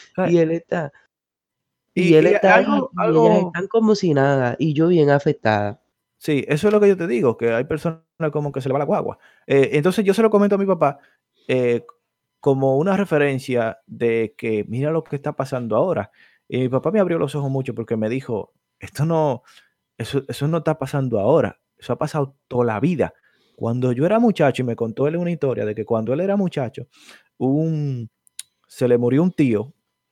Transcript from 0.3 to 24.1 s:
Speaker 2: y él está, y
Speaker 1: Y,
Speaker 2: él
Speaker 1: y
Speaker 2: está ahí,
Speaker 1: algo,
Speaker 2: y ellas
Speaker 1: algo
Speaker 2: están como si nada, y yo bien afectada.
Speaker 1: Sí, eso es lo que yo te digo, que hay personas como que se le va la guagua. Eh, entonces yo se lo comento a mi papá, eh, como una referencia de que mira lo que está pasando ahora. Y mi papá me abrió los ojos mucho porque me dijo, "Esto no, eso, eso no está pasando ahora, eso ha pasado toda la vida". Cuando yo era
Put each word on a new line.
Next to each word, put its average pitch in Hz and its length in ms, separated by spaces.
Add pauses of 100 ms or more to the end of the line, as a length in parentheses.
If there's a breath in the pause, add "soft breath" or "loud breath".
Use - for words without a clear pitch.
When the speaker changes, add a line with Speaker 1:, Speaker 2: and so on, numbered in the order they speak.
Speaker 2:
y 175 60
él 160 140
está, 165 400 (1040 soft breath)
y 185 140
Speaker 1:
Y, 160 60
Speaker 2:
él 156 120
Speaker 1:
y 196 80
Speaker 2:
está 196 220
ahí, - 100
Speaker 1:
algo, - 260
Speaker 2:
y - 260
ellas - 180
Speaker 1:
algo - 40
Speaker 2:
están 175 280
como 220 260
si 175 200
nada, 135 440
y 156 160
yo 160 140
bien 156 220
afectada. 110 720 (380)
Speaker 1:
Sí, 143 300
eso 151 200
es 208 60
lo 208 60
que 202 80
yo 190 80
te 175 100
digo, 185 300
que 117 160
hay 120 120
personas 160 380 (300)
como 147 200
que 135 80
se 131 80
le 127 40
va 139 60
la 147 80
guagua. 175 320 (280 soft breath)
Eh, 139 260
entonces 185 320
yo 190 100
se 226 80
lo 214 80
comento 202 240
a 196 40
mi 196 80
papá, 160 320 (500 soft breath)
eh, 120 360 (560)
como 135 380
una 190 180
referencia 135 920
de 113 500
que 110 320
mira 135 220
lo 160 140
que 147 120
está 147 200
pasando 123 400
ahora. 143 340 (380 soft breath)
Y 123 120
mi 127 80
papá 131 220
me 208 100
abrió 175 180
los 147 160
ojos 139 160
mucho 131 240
porque 113 220
me 107 120
dijo, 123 440 (260)
"Esto - 280
no, 156 360 (560 soft breath)
eso, 131 300
eso 143 200
no 165 100
está 156 200
pasando 135 420
ahora, 120 400 (180)
eso - 160
ha - 40
pasado 143 380 (120)
toda 123 180
la 107 140
vida". 131 340 (400)
Cuando 123 380
yo 131 140
era 208 120